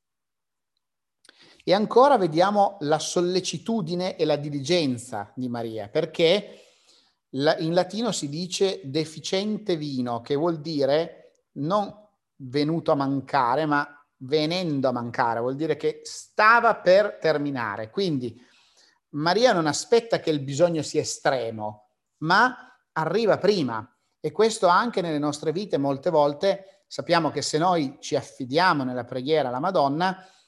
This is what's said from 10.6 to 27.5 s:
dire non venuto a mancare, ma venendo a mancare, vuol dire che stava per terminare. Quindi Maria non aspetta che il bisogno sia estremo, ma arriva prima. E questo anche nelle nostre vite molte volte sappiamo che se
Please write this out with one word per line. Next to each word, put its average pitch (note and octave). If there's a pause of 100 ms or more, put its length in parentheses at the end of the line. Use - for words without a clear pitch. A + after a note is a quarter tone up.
dire D3 (160)
non F#3+ (440)
venuto D3
a D3+
mancare, C#3
ma D3 (340)
venendo D#3
a C3
mancare, A#2+
vuol B2+
dire D3+
che D3+
stava A3
per G3+
terminare. B2+
Quindi C3+ (720)
Maria G#3+
non E3
aspetta A3+
che -
il D3+
bisogno D3
sia D3
estremo, A2+ (340)
ma G#3+ (120)
arriva E3+
prima. C3+ (320)
E D3+
questo A3
anche G3
nelle D#3+
nostre D3
vite F3
molte C#3
volte D#3
sappiamo D#3+
che C3
se -